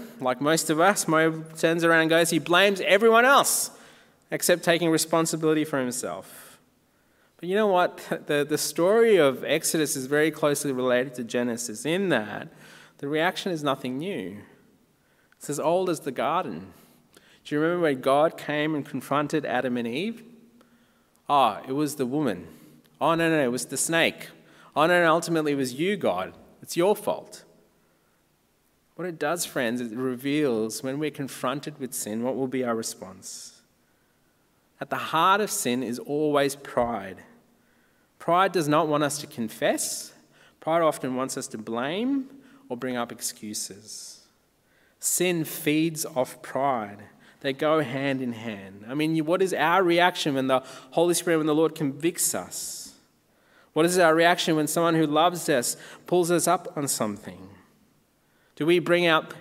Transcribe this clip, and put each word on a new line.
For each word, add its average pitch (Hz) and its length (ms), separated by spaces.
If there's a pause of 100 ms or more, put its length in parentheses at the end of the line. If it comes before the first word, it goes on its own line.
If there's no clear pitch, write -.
(200)
like 127 220
most 160 300
of 151 80
us, 190 280
Mo 160 360 (140)
turns 165 260
around 165 180
and 160 80
goes, 165 220
"He 165 80
blames 180 420
everyone 220 420
else 262 460 (600)
except 170 320
taking 170 260
responsibility 160 760
for 147 160
himself." 113 800 (800)
But 175 120
you 190 60
know 214 120
what? 180 320 (100)
<laughs> - 180
The, 147 160
the 147 140
story 208 600
of 135 260
Exodus 147 520
is 131 120
very 151 240
closely 147 400
related 127 440
to 127 80
Genesis 117 600
in 180 240
that 107 400 (480)
the 143 100
reaction 170 440
is 156 120
nothing 135 360
new. 113 400 (1000)
It's - 140
as 139 80
old 175 300
as 160 100
the 131 120
garden. 120 640 (720)
Do 151 100
you 147 60
remember 170 220
when 139 180
God 143 360
came 151 360
and 143 100
confronted 143 640
Adam 123 320
and 117 100
Eve? 180 360 (1080)
Oh, 120 360
it 131 60
was 143 220
the 131 120
woman. 117 400 (520)
Oh, 151 140
no, 165 160
no, 160 80
no, 147 60
it 123 80
was 127 160
the 139 100
snake. 160 520 (460)
Oh, 151 120
no, 175 160
no, 160 100
ultimately 165 380
it 143 60
was 127 180
you, 180 200
God. 92 380 (280)
It's - 140
your 190 200
fault. - 480 (1500)
What 170 120
it 165 120
does, 165 260
friends, 123 340
it 117 160
reveals 127 840
when 135 160
we're 151 140
confronted 143 680
with 131 140
sin, 110 300
what 123 120
will 131 120
be 127 160
our 117 120
response. - 840 (1200)
At 143 80
the 131 60 (180)
heart 185 260
of 208 120
sin 123 320
is 120 160
always 143 560
pride. 107 680 (960)
Pride 180 340
does 170 160
not 156 200
want 151 160
us 143 160
to - 80
confess. - 880 (460)
Pride 165 220
often 143 340
wants 131 220
us 127 120
to 110 100
blame 175 720 (400)
or 123 60
bring 123 220
up 120 140
excuses. - 1120 (800)
Sin 175 460
feeds 156 600
off - 360
pride. 110 640 (380)
They 139 120
go 151 260
hand 135 420
in 120 120
hand. 101 560
I 127 40
mean, 156 320
what 180 160
is 185 120
our 165 280
reaction 170 540
when 131 120
the 131 140 (300)
Holy 170 220
Spirit, 165 240
when 156 100
the 151 80
Lord 156 180
convicts 151 640
us? - 600 (760)
What 156 140
is 180 120
our 165 160
reaction 165 440
when 147 100
someone 165 280
who 160 120
loves 160 400
us 131 300 (280)
pulls 175 260
us 170 180
up 175 260
on 139 140
something? 101 580 (1080)
Do 151 80
we 175 140
bring 175 260
out 160 360